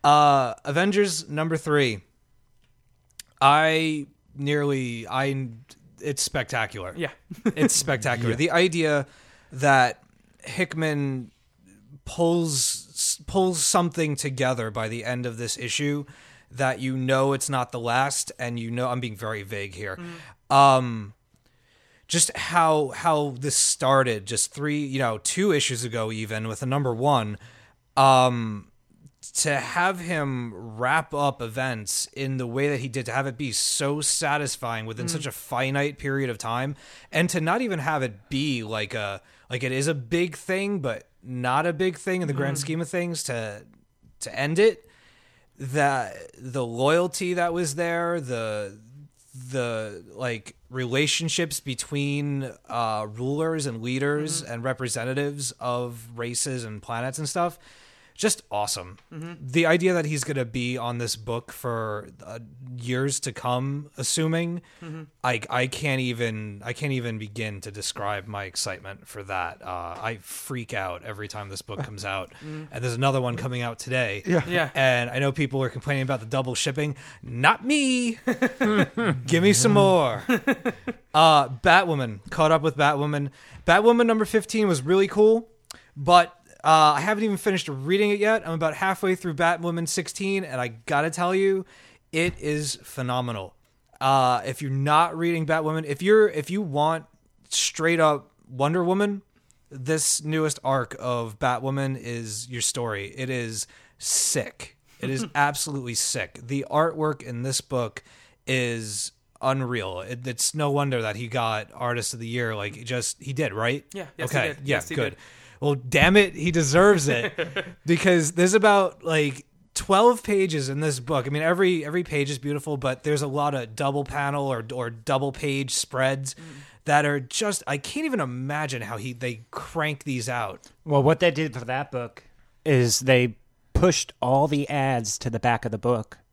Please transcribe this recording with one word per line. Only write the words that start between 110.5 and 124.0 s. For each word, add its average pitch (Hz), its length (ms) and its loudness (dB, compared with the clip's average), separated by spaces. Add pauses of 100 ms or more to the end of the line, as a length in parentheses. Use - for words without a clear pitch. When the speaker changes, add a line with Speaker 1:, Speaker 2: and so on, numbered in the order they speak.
Speaker 1:
no 147 200 0
wonder 139 300 0
that 107 120 -2
he 117 140 -8
got 113 440 -2
Artist 120 400 -4
of 117 60 -10
the 113 80 -10
Year. 113 300 -4
Like, 104 280 -8
just, 120 380 -4
he 139 100 -8
did, 131 200 -2
right? 117 400 0
Speaker 2:
Yeah, 185 140 -10 (100)
yes, 156 160 -6
he 147 60 0
Speaker 1:
Okay. 110 100 0
Speaker 2:
did. 143 160 -6
Speaker 1:
Yeah, 135 140 0
Speaker 2:
Yes, - 100 -6
he 160 80 -6
Speaker 1:
good. 117 140 0
Speaker 2:
did. - 80 -20 (420)
Speaker 1:
Well, 143 160 2
damn 143 400 6
it, 190 180 6
he 151 160 -2
deserves 165 580 6
it 127 240 0 (440)
Speaker 2:
<laughs> - 100 -12
Speaker 1:
because 170 460 4
there's 180 220 4
about, 202 500 4
like, 151 420 0 (280)
twelve 226 500 4
pages 170 440 0
in 139 120 -4
this 147 180 0
book. 127 280 -2
I 139 40 -4
mean, 147 120 -2
every, 175 420 4
every 165 180 -2
page 143 280 -2
is 139 80 -6
beautiful, 143 380 -4
but 131 280 -2
there's 147 180 2
a 147 60 -4
lot 143 260 0
of 113 220 -6
double 139 260 0